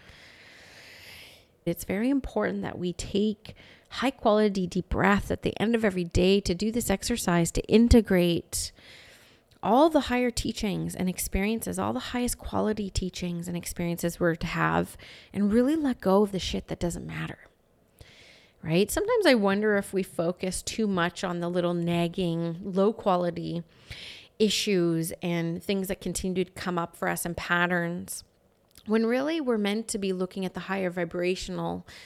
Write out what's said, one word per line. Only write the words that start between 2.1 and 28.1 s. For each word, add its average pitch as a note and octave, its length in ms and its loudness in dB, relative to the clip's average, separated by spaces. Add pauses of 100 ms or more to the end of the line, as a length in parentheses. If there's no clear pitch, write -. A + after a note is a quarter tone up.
that - 160 -8
we F3 160 -4
take - 600 -2 (360)
high B3+ 200 -2
quality G#3 560 2
deep F3 240 -4
breaths - 400 2
at - 100 -2
the - 180 -4
end A3 160 2
of A3+ 80 0
every F#3 220 0
day F#3 380 4
to F#3 120 -2
do G#3 160 -2
this A#3 200 -2
exercise, F#3+ 600 0
to - 120 -2
integrate G3 1080 4 (920)
all B3+ 260 6
the D#4 120 4
higher B3 300 0
teachings F3 640 -2
and F3+ 140 -2
experiences, G3 680 -2
all G3+ 160 -2
the B3+ 40 -4
highest B3 380 -4
quality G#3 540 -2
teachings F3 580 -6
and F3 80 -6
experiences E3+ 640 -4
we're E3+ 140 2
to E3 120 -6
have, E3 520 0 (340)
and G3+ 180 0
really B3 240 4
let C#4+ 280 -2
go G3 200 6
of G3+ 100 0
the F#3+ 60 -4
shit - 300 -6
that E3+ 100 -8
doesn't F3 280 -4
matter, D#3+ 320 -8 (1200)
right? F3 280 2
Sometimes G#4 340 0
I D4 100 8
wonder G3+ 440 2
if - 160 -4
we F#3 80 0
focus F3+ 580 -4
too - 260 -2
much F3 380 0
on F3 160 -4
the E3+ 80 -2
little F3 240 0
nagging, E3+ 880 0
low G3 300 2
quality F3 680 -2 (760)
issues E3+ 720 2 (100)
and E3+ 400 -2
things F#3+ 260 -2
that F#3+ 120 -6
continue F#3 440 -2
to F3+ 80 -8
come F3+ 260 -4
up E3+ 180 -6
for F#3 120 -4
us F3 180 -4
and E3+ 100 -6
patterns, F3 880 0 (640)